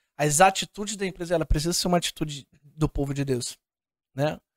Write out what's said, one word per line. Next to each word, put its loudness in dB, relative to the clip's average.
as 2
atitudes 2
da -4
empresa, -4
ela 2
precisa 2
ser 0
uma 4
atitude -6
do -2
povo -4
de -2
Deus, -4
né? -2